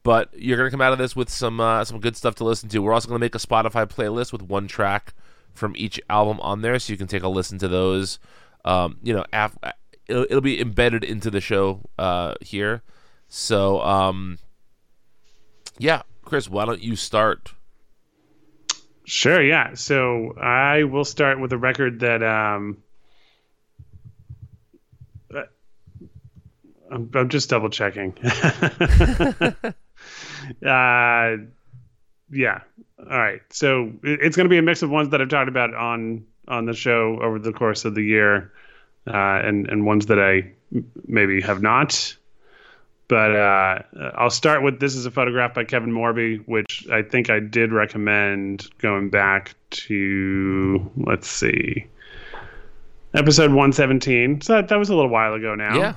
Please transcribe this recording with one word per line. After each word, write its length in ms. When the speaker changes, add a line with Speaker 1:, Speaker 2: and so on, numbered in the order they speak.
Speaker 1:
but 320
you're 240
gonna 120
come 120
out 100
of 60
this 180
with 140
some, 280
uh, 260
some 160
good 160
stuff 180
to 100
listen 240
to. 120
We're 120
also 160
gonna 100
make 160
a 40
Spotify 480
playlist 440
with 120
one 260
track 460
from 220
each 240
album 300
on 200
there, 180
so 140
you 60
can 100
take 160
a 40
listen 300
to 80
those, 520
um, 380
you 120
know, 180
af-, 240
it'll, 140
it'll 160
be 200
embedded 440
into 260
the 100
show, 480
uh, 420
here. 420
So, 520
um, 580
yeah, 240
Chris, 240
why 160
don't 180
you 140
start? 580
Speaker 2:
Sure, 380
yeah. 320
So 680
I 440
will 200
start 360
with 120
a 60
record 420
that, 220
um, 600
uh, 80
I'm, 240
I'm 140
just 200
double 220
checking. 520
<laughs> 1500
Uh, 720
yeah. 280
All 200
right. 220
So 420
it, 200
it's 140
gonna 120
be 100
a 40
mix 200
of 80
ones 200
that 100
I've 80
talked 200
about 260
on, 500
on 160
the 80
show 500
over 160
the 140
course 320
of 100
the 80
year, 500
uh, 60
and, 240
and 180
ones 200
that 120
I 320
m-, 160
maybe 360
have 200
not. 540
But, 300
uh, 460
I'll 140
start 320
with 180
This 160
Is 100
a 40
Photograph 440
by 100
Kevin 280
Morby, 560
which 420
I 120
think 260
I 100
did 320
recommend 960
going 320
back 440
to, 1300
let's 320
see, 580
episode 380
one 200
seventeen. 680
So 140
that, 140
that 100
was 120
a 40
little 160
while 240
ago 200
now, 220
Speaker 1:
Yeah, 200